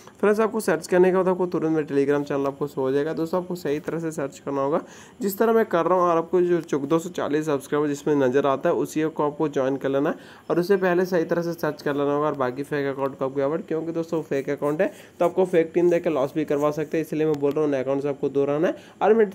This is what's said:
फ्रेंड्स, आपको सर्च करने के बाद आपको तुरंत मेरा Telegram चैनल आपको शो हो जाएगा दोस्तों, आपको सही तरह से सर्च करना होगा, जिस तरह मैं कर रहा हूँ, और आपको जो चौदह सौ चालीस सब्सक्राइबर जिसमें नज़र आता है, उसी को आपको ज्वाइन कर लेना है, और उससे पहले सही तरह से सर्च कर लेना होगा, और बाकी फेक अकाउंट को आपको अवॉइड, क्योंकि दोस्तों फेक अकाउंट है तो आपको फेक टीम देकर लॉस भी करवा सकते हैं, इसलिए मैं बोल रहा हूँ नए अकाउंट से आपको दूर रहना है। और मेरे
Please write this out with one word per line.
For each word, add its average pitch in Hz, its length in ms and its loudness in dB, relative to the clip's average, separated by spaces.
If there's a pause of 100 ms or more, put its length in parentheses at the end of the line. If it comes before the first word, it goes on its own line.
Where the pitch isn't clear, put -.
(200)
फ्रेंड्स, 208 200 4
आपको 220 200 0
सर्च 160 260 0
करने 185 240 6
के 180 60 2
बाद 185 120 2
आपको 185 200 0
तुरंत 160 280 0
मेरा 151 100 0
Telegram 143 420 2
चैनल 139 180 0
आपको 139 200 -2
शो 143 140 -6
हो 131 120 0
जाएगा 143 220 0
दोस्तों, 165 280 -2
आपको 180 140 -8
सही 151 240 -2
तरह 156 180 -6
से 165 140 -4
सर्च 143 260 -6
करना 139 240 -4
होगा, 147 200 0 (380)
जिस 196 180 -4
तरह 226 140 2
मैं 226 140 4
कर 170 200 0
रहा 185 120 4
हूँ, 175 100 2
और 165 100 2
आपको 165 240 0
जो 175 200 2
चौदह 151 360 0
सौ 175 120 -4
चालीस 143 360 -2
सब्सक्राइबर 147 420 0
जिसमें 143 300 0
नज़र 139 280 4
आता 139 220 0
है, 165 80 2
उसी 147 280 -2
को 156 220 -2
आपको 151 240 -2
ज्वाइन 139 260 0
कर 135 120 -4
लेना 139 200 0
है, 185 80 -2 (340)
और 160 100 2
उससे 190 160 2
पहले 180 300 2
सही 180 180 0
तरह 170 180 -2
से 170 100 -4
सर्च 151 300 -6
कर 147 120 -2
लेना 143 180 0
होगा, 147 140 0
और 147 100 0
बाकी 131 260 -4
फेक 139 240 -4
अकाउंट 139 320 -4
को 135 60 -2
आपको 139 160 -4
अवॉइड, 147 260 -2
क्योंकि 165 260 -4
दोस्तों 165 300 -4
फेक 139 280 -4
अकाउंट 147 300 -2
है 202 100 0 (280)
तो 180 60 2
आपको 180 220 2
फेक 165 280 2
टीम 175 160 4
देकर 170 200 0
लॉस 139 240 0
भी 156 100 0
करवा 147 260 0
सकते 151 260 -4
हैं, 156 80 -2
इसलिए 156 220 -2
मैं 151 140 0
बोल 143 120 2
रहा 156 120 0
हूँ 147 60 0
नए 131 120 0
अकाउंट 139 200 -2
से 147 60 -2
आपको 139 200 -4
दूर 139 200 2
रहना 151 200 0
है। - 80 -4 (260)
और 202 120 4
मेरे 214 200 4